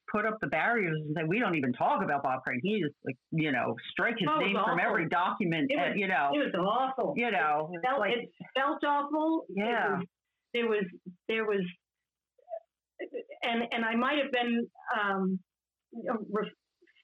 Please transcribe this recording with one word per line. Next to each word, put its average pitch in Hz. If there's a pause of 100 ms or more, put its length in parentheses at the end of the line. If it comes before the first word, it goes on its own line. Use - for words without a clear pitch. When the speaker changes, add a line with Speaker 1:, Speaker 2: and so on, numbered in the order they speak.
(100)
Speaker 1:
put 214
up 214
the 165
barriers 170
and 147
say, 165
"We 170
don't 202
even 131
talk 214
about 143
Bob 127
Crane." 127
He 202
just, 147 (100)
like, 131 (140)
you 156
know, 120 (140)
strike 220
his 190
Speaker 2:
Oh, 311
it -
was 180
Speaker 1:
name 196
from 226
Speaker 2:
awful. 202
Speaker 1:
every 185
document, 175
Speaker 2:
It -
Speaker 1:
uh, 156
Speaker 2:
was, -
Speaker 1:
you 196
know. 151
Speaker 2:
it 294
was 254
awful. 254
Speaker 1:
You 233
know, 156
Speaker 2:
It 175
Speaker 1:
it's 165
Speaker 2:
felt, 269
Speaker 1:
like 214
Speaker 2:
it 190 (280)
felt 294
awful. 302
It 185
Speaker 1:
Yeah. 208
Speaker 2:
was, 180 (480)
there 233
was, 208 (440)
there 226
was, 202 (1800)
and, 233 (100)
and 233
I 226
might 262
have 262
been, 240 (320)
um, 190 (920)
re-, 208 (540)